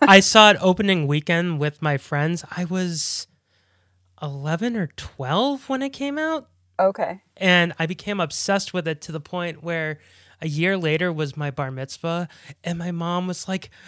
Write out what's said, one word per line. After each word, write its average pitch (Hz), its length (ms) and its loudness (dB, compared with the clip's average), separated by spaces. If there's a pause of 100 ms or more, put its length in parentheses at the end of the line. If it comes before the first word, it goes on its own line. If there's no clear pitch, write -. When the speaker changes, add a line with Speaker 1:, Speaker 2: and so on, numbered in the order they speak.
Speaker 1:
I 196 180 10
saw 214 300 8
it 196 100 4
opening 185 460 2
weekend 165 520 0
with 147 220 -4
my 151 160 0
friends. 156 480 -2 (100)
I 180 120 -4
was 175 600 -4 (960)
eleven 156 540 -4
or 175 200 -2
twelve 226 720 -2
when 269 140 -2
it 277 80 -4
came 277 280 -6
out. 311 300 -4 (300)
Speaker 2:
Okay. 190 440 0 (140)
Speaker 1:
And 175 420 2
I 165 80 -2
became 196 340 -6
obsessed 190 540 -2
with 175 120 -4
it 160 160 -4
to 165 100 -12
the 156 80 -6
point 175 420 -8
where 160 380 -6 (420)
a 165 60 -4
year 170 280 0
later 165 360 0
was 151 240 -6
my 147 140 -4
bar 131 200 -6
mitzvah, 165 580 -6 (340)
and 175 160 -4
my 175 120 -6
mom 175 360 -2
was 180 220 -8
like, 190 220 -6 (180)